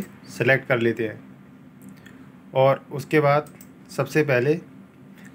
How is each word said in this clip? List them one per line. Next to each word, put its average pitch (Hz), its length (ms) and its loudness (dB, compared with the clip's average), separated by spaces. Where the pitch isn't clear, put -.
select 131 400 0
कर 123 120 2
लेते 113 280 -2
हैं 107 100 -12
और 135 380 2
उसके 151 280 -2
बाद 147 320 2
सबसे 147 260 0
पहले 143 340 2